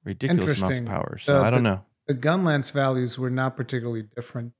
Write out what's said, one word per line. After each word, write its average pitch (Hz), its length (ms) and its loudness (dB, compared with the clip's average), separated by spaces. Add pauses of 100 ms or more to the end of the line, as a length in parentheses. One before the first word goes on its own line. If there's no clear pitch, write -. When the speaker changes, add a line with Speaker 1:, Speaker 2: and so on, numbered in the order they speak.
Speaker 1:
Ridiculous 135 420 0
amounts 139 160 0
of - 20 0
Speaker 2:
Interesting. 120 220 0
Speaker 1:
power. - 320 -4
So, 143 220 2
Speaker 2:
The, 135 60 4
Speaker 1:
I 110 40 4
don't 123 140 4
Speaker 2:
the, 113 60 4
Speaker 1:
know. 98 160 -2 (220)
Speaker 2:
the 143 80 0
Gunlance 151 560 2
values 131 480 0
were 127 100 -2
not 131 260 0
particularly 117 480 -4
different. 117 560 -10